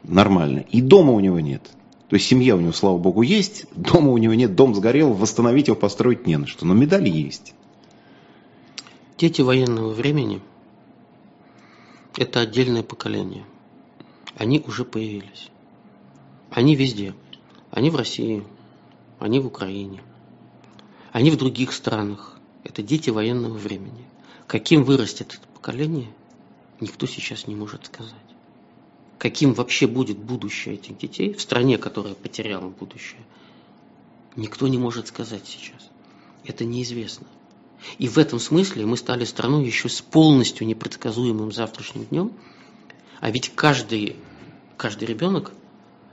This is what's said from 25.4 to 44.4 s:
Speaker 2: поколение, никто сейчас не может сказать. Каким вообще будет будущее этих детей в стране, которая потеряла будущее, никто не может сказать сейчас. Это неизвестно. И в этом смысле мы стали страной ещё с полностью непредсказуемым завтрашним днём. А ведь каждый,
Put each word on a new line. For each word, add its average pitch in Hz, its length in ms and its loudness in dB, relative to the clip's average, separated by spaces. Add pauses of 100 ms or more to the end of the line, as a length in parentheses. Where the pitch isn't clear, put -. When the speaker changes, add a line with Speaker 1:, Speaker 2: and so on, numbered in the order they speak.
Speaker 2:
поколение, 135 560 -8 (720)
никто 110 260 -8
сейчас - 400 -12
не 107 80 -12
может 104 300 -14
сказать. 110 300 -20 (1040)
Каким 127 340 0
вообще 123 340 0
будет 117 300 -4
будущее 104 600 -10
этих - 200 -20
детей - 380 -6
в - 80 -8
стране, 123 340 2
которая 98 380 -8
потеряла 98 560 -10
будущее, - 500 -18 (1120)
никто 113 320 -6
не 131 120 0
может 120 300 -6
сказать 113 380 -12
сейчас. - 440 -20 (560)
Это - 180 -10
неизвестно. 120 600 -8 (720)
И 127 120 -2
в 110 100 0
этом 131 200 2
смысле 160 460 0
мы 117 140 -2
стали 120 260 -4
страной 135 400 0
ещё 120 240 -4
с - 140 -8
полностью 147 640 4
непредсказуемым 110 840 -4
завтрашним 110 540 -10
днём. 160 280 -4 (880)
А 110 100 -4
ведь - 240 -4
каждый, 117 600 0 (600)